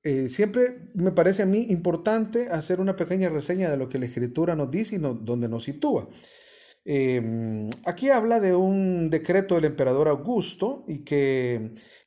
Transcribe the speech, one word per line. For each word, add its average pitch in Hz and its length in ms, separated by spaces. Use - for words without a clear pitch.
Eh, 135 260
siempre 240 640
me 185 160
parece 190 320
a - 20
mí 214 240
importante 214 760
hacer 185 320
una 190 160
pequeña 190 340
reseña 170 400
de 143 80
lo 127 100
que 131 120
la 123 80
Escritura 123 480
nos 139 160
dice 214 240
y 185 40
no-, 139 140
donde 117 340
nos 117 160
sitúa. 147 460
Em, 113 840
aquí 262 240
habla 233 300
de 185 160
un 185 560
decreto 180 420
del 160 120
emperador 143 420
Augusto 196 800
y 147 160
que 127 680